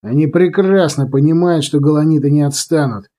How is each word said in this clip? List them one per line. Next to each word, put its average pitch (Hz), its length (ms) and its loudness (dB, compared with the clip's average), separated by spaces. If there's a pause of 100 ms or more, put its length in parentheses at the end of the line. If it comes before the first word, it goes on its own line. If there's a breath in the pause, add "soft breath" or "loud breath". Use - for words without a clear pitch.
Они 139 260 -2
прекрасно 175 800 0
понимают, 160 560 0
что 147 160 -2
галаниты 151 520 0
не 147 100 2
отстанут, 143 760 -4